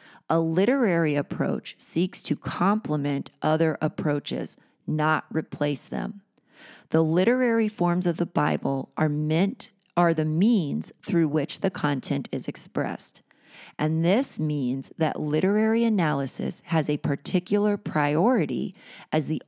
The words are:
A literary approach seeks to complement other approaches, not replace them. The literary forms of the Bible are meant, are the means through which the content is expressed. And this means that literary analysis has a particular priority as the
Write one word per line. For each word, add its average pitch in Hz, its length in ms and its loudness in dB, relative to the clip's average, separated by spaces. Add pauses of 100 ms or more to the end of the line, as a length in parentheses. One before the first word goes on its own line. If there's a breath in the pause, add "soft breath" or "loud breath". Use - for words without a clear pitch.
(300 loud breath)
A 165 80 4
literary 170 760 2
approach - 640 -2
seeks - 440 -2
to - 140 -2
complement 151 960 -2 (120)
other 156 380 2
approaches, - 760 -4 (300 soft breath)
not 151 440 0
replace 147 540 -4
them. - 380 -8 (680 loud breath)
The 160 120 4
literary 226 640 2
forms 175 380 0
of 170 120 0
the 170 80 0
Bible 147 720 0
are 156 120 2
meant, 156 600 0 (260)
are 170 180 4
the 156 100 0
means 156 680 0 (100)
through 170 260 2
which 147 320 -2
the 185 100 0
content 143 600 -2
is 135 160 -6
expressed. - 760 -6 (560 loud breath)
And 160 260 0
this 214 360 2
means 135 580 -2
that 156 220 0
literary 202 640 2
analysis 147 840 0
has 156 240 0
a 151 80 0
particular 202 800 0
priority 151 1000 0 (380 loud breath)
as 135 140 0
the 156 220 -4